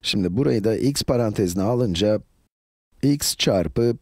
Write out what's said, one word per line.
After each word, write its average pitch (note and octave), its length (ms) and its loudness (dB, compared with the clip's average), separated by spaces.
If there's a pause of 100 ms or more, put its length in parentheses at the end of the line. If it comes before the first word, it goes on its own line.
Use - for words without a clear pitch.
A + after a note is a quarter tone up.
Şimdi F#2 340 -2
burayı B2 280 0
da A2 120 2
x C#3 260 0
parantezine G#2+ 600 0
alınca G#2 580 0 (800)
x C#3+ 340 0
çarpı A#2 640 0